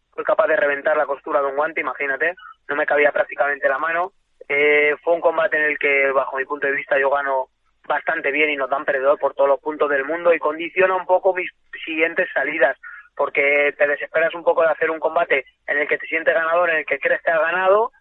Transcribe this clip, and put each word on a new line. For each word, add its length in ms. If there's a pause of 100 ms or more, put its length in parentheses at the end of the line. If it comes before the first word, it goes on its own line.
(120)
Fui 120
capaz 240
de 100
reventar 400
la 80
costura 360
de 60
un 80
guante, 260
imagínate. 540 (320)
No 80
me 100
cabía 260
prácticamente 580
la 80
mano. 340 (380)
Eh, 540
fue 100
un 80
combate 360
en 60
el 140
que, 340
bajo 260
mi 80
punto 220
de 60
vista, 260
yo 100
gano 380 (380)
bastante 460
bien 180
y 60
no 120
tan 160
perdedor 340
por 160
todos 160
los 120
puntos 280
del 140
mundo 300
y 60
condiciona 560
un 100
poco 280
mis 160 (360)
siguientes 480
salidas, 440 (380)
porque 600
te 100
desesperas 480
un 80
poco 180
de 80
hacer 220
un 80
combate 460 (220)
en 100
el 100
que 100
te 100
sientes 260
ganador, 360
en 80
el 80
que 140
crees 220
que 100
has 80
ganado 600